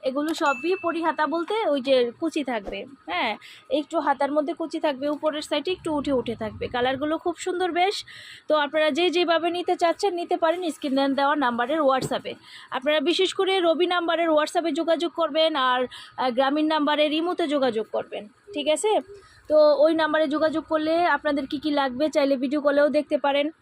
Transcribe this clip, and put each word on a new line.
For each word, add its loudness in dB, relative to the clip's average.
এগুলো -2
সবই 0
পরিহাতা 0
বলতে -2
ওই 0
যে 2
কুচি -2
থাকবে, -6
হ্যাঁ, -2
একটু -2
হাতার 0
মধ্যে 0
কুচি -6
থাকবে, -2
উপরের -2
সাইডে -4
একটু -4
উঠে -2
উঠে -2
থাকবে। -8
কালারগুলো -2
খুব -4
সুন্দর -4
বেশ। -2
তো 2
আপনারা 0
যে 2
যেভাবে 2
নিতে -2
চাচ্ছেন 0
নিতে -2
পারেন 0
স্ক্রিনে 0
দেওয়া 2
নাম্বারের 0
WhatsApp-এ। 0
আপনারা 0
বিশেষ 0
করে 2
রবি 2
নাম্বারের 0
WhatsApp-এ 2
যোগাযোগ 0
করবেন, 0
আর, 0
আহ, 0
গ্রামীণ 2
নাম্বারের 2
ইমোতে -2
যোগাযোগ 0
করবেন। -8
ঠিক -4
আছে, 2
তো 6
ওই 6
নাম্বারে 2
যোগাযোগ 0
করলে 0
আপনাদের 0
কি -6
কি -2
লাগবে 0
চাইলে 2
ভিডিও -2
কলেও 4
দেখতে 0
পারেন। 0